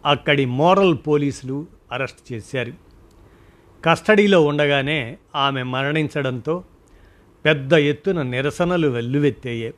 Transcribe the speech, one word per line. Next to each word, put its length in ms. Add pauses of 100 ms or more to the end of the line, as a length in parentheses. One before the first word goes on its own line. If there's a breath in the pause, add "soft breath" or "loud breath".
అక్కడి 400
మోరల్ 500 (120)
పోలీసులు 600 (240)
అరెస్ట్ 420
చేశారు. 400 (1120 soft breath)
కస్టడీలో 560
ఉండగానే 760 (180)
ఆమె 280
మరణించడంతో 1000 (800 soft breath)
పెద్ద 280
ఎత్తున 480
నిరసనలు 680
వెల్లువెత్తాయి. 920